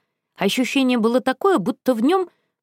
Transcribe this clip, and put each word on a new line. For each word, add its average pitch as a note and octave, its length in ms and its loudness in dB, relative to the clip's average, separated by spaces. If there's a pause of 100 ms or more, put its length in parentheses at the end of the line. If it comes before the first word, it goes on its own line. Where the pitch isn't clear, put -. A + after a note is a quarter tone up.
(380)
Ощущение B3+ 600 0
было A#3 220 0
такое, C4+ 380 0
будто A#3+ 360 -2
в A3+ 80 -2
нем F4 280 0 (340)